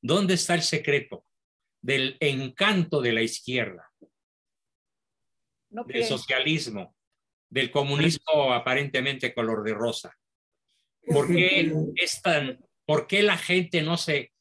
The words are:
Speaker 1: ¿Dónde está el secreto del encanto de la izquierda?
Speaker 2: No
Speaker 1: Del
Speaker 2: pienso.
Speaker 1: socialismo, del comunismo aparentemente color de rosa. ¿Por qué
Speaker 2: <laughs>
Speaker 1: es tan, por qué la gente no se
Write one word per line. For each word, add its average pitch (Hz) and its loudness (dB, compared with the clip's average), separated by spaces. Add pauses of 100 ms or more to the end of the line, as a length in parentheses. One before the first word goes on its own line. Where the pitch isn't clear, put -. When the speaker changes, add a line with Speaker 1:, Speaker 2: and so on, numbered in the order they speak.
Speaker 1:
¿Dónde 180 2
está 170 0
el 170 0
secreto - -2 (560)
del 131 -2
encanto 156 0
de 120 0
la 113 2
izquierda? 113 -6 (1800)
Speaker 2:
No 220 -12
Speaker 1:
Del - -16
Speaker 2:
pienso. 123 -2
Speaker 1:
socialismo, 131 -4 (540)
del 127 -2
comunismo 143 2
aparentemente 131 -2
color 110 -2
de 110 -2
rosa. 113 -4 (920)
¿Por 143 2
qué 175 4
Speaker 2:
<laughs> 156 -2
Speaker 1:
es 175 -2
tan, 143 0 (280)
por 151 2
qué 202 2
la 202 4
gente 175 0
no 165 0
se 147 -2